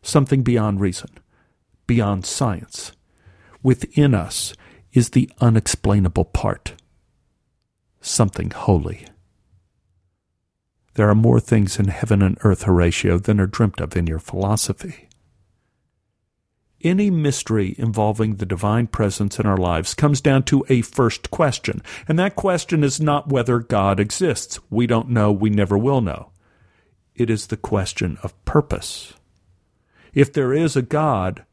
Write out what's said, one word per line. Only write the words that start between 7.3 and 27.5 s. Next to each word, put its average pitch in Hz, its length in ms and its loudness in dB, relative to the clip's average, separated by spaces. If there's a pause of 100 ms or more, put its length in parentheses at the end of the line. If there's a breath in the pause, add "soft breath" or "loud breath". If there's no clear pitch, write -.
Something 87 500 -2
holy. - 560 -2 (1900)
There 104 140 4
are 104 60 6
more 117 240 4
things 104 400 0
in 101 80 0
heaven 104 340 0
and 95 220 2
earth, 98 220 2
Horatio, 87 540 2
than 104 200 0
are 95 80 2
dreamt 104 340 -2
of 82 160 -6
in 87 120 0
your 80 100 -4
philosophy. - 920 -6 (1700)
Any 190 280 2
mystery 120 680 0
involving 107 600 0
the 101 100 -6
divine 104 400 0
presence 104 520 -2
in 107 60 -2
our 98 120 2
lives 87 380 -2
comes 147 280 0
down 135 220 2
to 139 260 0
a 123 100 4
first - 500 -2
question, - 520 -4 (260 loud breath)
and 160 100 2
that 196 180 0
question 170 460 0
is 139 180 0
not 147 280 0
whether 123 300 0
God 98 420 0
exists. - 580 -2 (120)
We 120 160 0
don't 120 240 0
know, 107 200 2
we 101 200 2
never 101 260 2
will 127 240 2
know. 87 300 -6 (840)
It 117 140 -2
is 110 180 -4
the 110 120 -8